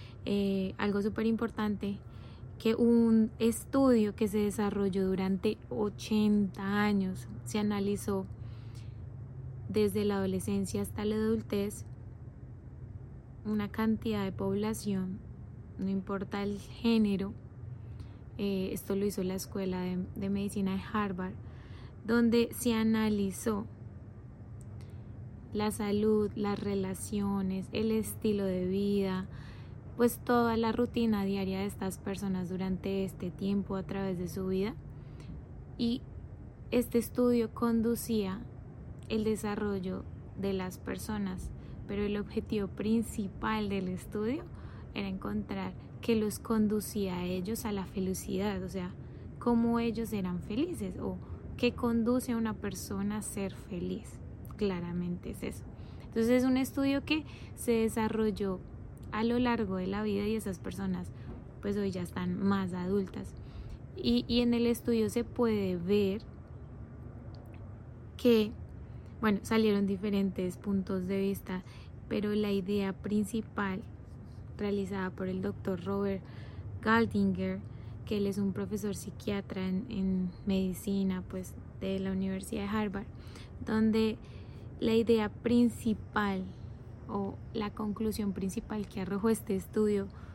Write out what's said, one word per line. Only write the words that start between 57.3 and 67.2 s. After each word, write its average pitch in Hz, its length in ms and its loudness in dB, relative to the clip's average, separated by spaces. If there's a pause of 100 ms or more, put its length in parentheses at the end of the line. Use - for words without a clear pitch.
se - 180 0
desarrolló 214 880 2 (520)
a 214 120 0
lo 240 140 4
largo 226 380 2
de 185 100 -2
la 202 160 0
vida 208 240 0
y 214 80 2
esas 208 240 -2
personas 180 520 -4 (520)
pues 202 140 0
hoy 202 140 2
ya 180 120 -4
están 180 380 -2
más 196 320 4
adultas. 185 640 -2 (640)
Y, 240 320 4
y 240 120 6
en 240 140 6
el 233 120 4
estudio 233 440 4
se 233 140 2
puede 208 520 2
ver 196 460 4 (1900)